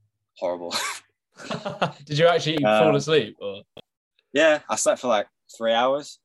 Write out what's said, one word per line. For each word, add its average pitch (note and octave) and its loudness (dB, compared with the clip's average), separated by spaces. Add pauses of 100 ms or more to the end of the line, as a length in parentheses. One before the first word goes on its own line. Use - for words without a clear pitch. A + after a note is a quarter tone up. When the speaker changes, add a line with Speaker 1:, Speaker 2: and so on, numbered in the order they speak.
(380)
Speaker 1:
horrible. F2 -6
<laughs> - -6 (500)
Speaker 2:
<laughs> - -8
Did D3 -6
you E3 6
actually D#3+ 0
fall G#2+ 4
Speaker 1:
Um, C#3+ 4
Speaker 2:
asleep? C#3+ 0
Or? G2 -12 (720)
Speaker 1:
Yeah, D3+ 4 (100)
I A2 -4
slept C#3+ 0
for, B2+ -6
like, G#2 0 (300)
three A2+ 0
hours C3+ -2